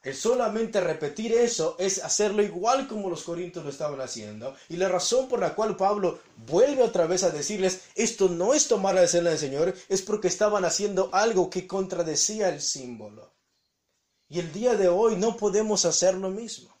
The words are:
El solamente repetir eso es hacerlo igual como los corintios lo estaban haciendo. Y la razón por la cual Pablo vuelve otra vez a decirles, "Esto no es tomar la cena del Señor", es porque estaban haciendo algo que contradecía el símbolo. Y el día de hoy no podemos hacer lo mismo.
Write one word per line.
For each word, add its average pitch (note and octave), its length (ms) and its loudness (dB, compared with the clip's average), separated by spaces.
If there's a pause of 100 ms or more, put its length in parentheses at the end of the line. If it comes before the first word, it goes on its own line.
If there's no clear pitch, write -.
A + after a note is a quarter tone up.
El C3+ 120 -10
solamente A3 640 0
repetir E3 520 -2
eso A3+ 480 2
es F#3 240 -2
hacerlo G#3 400 2
igual G#3 420 0
como G3+ 240 -6
los E3 140 -8
corintios E3+ 400 -8
lo C#3+ 60 -6
estaban C#3+ 300 -6
haciendo. A#2+ 540 -10 (140)
Y E3 80 -10
la F#3 120 0
razón A#3 400 0
por A#3 120 -2
la E3+ 160 -2
cual G#3+ 200 -2
Pablo G3 440 0 (260)
vuelve B3 380 4
otra F3+ 220 2
vez F3+ 180 0
a E3+ 60 4
decirles, F#3 500 -2 (160)
"Esto G3 320 2
no F3+ 260 2
es - 140 2
tomar G3 260 2
la F3+ 140 6
cena E3+ 220 2
del D#3 100 0
Señor", D3+ 340 0 (140)
es F#3+ 140 0
porque G#3 260 -2
estaban G#3 360 2
haciendo F#3+ 480 0
algo F#3 380 2
que F3+ 160 -6
contradecía F#3 840 -2
el D3 140 -4
símbolo. G#2+ 760 -10 (920)
Y E3 100 -4
el D#3+ 120 -8
día A3+ 220 0
de F#3+ 140 4
hoy G#3 280 4
no G#3+ 220 0
podemos G#3 480 0
hacer F3+ 280 2
lo F#3+ 160 -4
mismo. G#3 380 -10 (120)